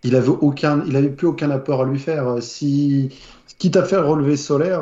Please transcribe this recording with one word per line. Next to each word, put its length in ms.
il 120
avait 120
aucun, 580
il 100
avait 140
plus 160
aucun 240
apport 320
à 40
lui 120
faire. 300
Euh, 120
si, 800
quitte 200
à 60
faire 220
relever 320
Soler, 440